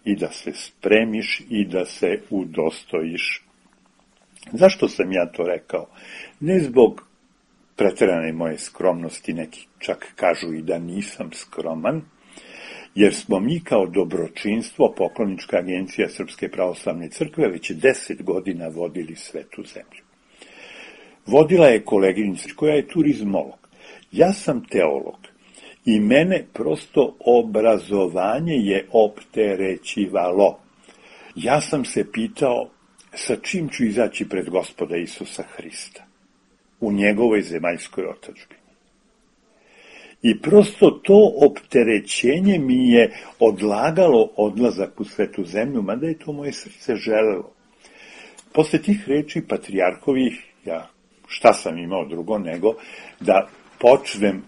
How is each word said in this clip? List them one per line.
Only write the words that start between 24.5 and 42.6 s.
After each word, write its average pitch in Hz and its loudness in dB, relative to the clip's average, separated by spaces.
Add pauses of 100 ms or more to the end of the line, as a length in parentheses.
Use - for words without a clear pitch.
teolog 78 -2 (680)
i 107 2
mene 147 2
prosto - -2
obrazovanje 110 0
je 101 -2
opterećivalo. 95 0 (760)
Ja 139 0
sam 139 -4
se - -6
pitao 117 -2 (440)
sa - -6
čim 165 -6
ću - -4
izaći 107 -2
pred 92 -6
Gospoda 87 -4
Isusa - -10 (120)
Hrista - -18 (760)
u 110 -2
njegovoj 104 2
zemaljskoj 85 -6
otadžbini. - -16 (1600)
I - 2
prosto 202 6
to 202 6
opterećenje 139 2
mi 127 4